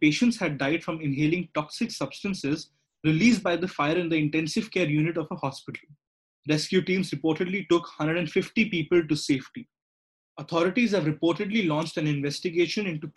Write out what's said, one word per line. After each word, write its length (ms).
patients 340
had 220
died 240
from 180
inhaling 540
toxic 360
substances 760
released 380
by 140
the 120
fire 300
in 100
the 80
intensive 560
care 160
unit 300
of 140
a 40
hospital. 460
Rescue 360
teams 260
reportedly 600
took 180
hundred 300
and 140
fifty 380
people 380
to 80
safety. 520
Authorities 540
have 140
reportedly 600
launched 300
an 100
investigation 760
into 320